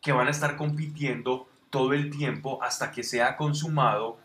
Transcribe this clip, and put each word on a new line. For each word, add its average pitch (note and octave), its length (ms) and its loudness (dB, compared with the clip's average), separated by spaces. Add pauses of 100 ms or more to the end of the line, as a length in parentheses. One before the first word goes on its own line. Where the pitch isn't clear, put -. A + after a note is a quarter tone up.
que D3 120 0
van B2+ 140 4
a D3 40 2
estar D3 240 0
compitiendo C#3 920 -2 (200)
todo C3 220 2
el D3 180 2
tiempo C#3+ 540 -4
hasta B2+ 260 -2
que A#2+ 140 -8
sea A#2+ 320 2
consumado D3 880 2